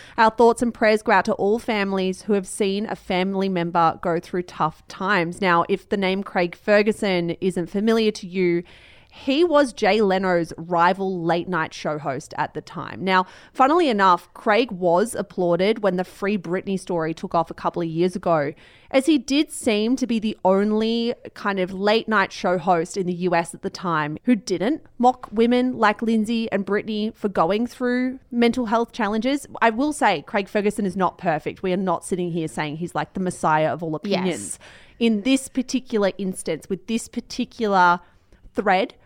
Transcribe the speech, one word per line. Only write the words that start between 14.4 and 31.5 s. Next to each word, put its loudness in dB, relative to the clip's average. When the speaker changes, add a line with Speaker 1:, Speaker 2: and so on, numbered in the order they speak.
Speaker 1:
was 0
applauded 0
when 2
the -2
Free -4
Britney -4
story -4
took -8
off 0
a -12
couple -4
of -2
years 0
ago, 0
as 2
he 4
did 0
seem 0
to -4
be -2
the -4
only 0
kind -4
of -2
late 0
night 0
show 0
host 0
in -4
the -2
U 0
S 0
at -16
the -6
time -4
who 4
didn't -2
mock 0
women 2
like 2
Lindsay 0
and -2
Britney -4
for -6
going 0
through -4
mental 2
health 0
challenges. -2
I 6
will -2
say, 0
Craig -4
Ferguson 0
is -4
not 0
perfect. -4